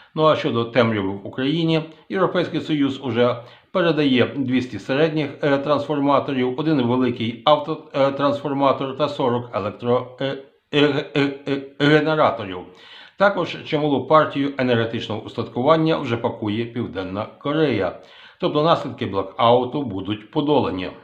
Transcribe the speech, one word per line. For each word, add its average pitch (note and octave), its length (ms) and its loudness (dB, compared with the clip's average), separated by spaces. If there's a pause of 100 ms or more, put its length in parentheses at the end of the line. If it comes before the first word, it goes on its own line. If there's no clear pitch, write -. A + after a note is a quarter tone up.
(140)
Ну D#3 100 2
а D3+ 120 6
щодо A#2 280 0
темряви A2+ 440 2
в G2 180 -8
Україні, D#3+ 540 0 (280)
Європейський F3 520 0
Союз C#3+ 440 0
уже A#2+ 320 2 (360)
передає D3 540 2 (100)
двісті B2+ 420 -2
середніх, D3+ 500 0 (140)
е, C#3 160 2
трансформаторів, C#3 1000 0
один D3+ 220 2
великий A#2 640 0
автотрансформатор C#3 1500 0
та D3 120 0
сорок A#2+ 460 -2
електро-, A#2+ 520 -2 (140)
е, C3+ 180 -6 (360)
е, D3 300 2 (120)
е, C#3 140 2 (180)
е, C#3 140 -2 (180)
генераторів. C#3+ 760 2 (600)
Також F3 460 0
чималу C#3+ 420 0
партію C#3+ 520 2
енергетичного A#2 640 0
устаткування D3 760 0
вже B2+ 200 -2
пакує A2+ 480 -4
Південна G2+ 640 -6 (120)
Корея. C3+ 600 0 (420)
Тобто D3 220 0
наслідки D3 440 0
блекауту A#2+ 760 2
будуть G2+ 480 -6
подолані. G#2+ 600 0 (140)